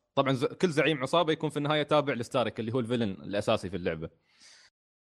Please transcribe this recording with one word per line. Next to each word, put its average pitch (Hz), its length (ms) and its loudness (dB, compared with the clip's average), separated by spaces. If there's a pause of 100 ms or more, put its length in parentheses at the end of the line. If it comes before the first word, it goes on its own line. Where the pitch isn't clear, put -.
(140)
طبعًا 135 180 2
ز-، 131 120 0
كل 160 260 0
زعيم 143 320 2
عصابة 165 300 2
يكون 151 180 -2
في - 60 -10
النهاية 147 260 0
تابع 143 320 2
لستارك 117 460 -2
اللي 113 140 -4
هو 131 60 2
الفيلن 117 300 0
الأساسي 95 600 -2
في 98 60 -4
اللعبة. 82 340 -4 (1040)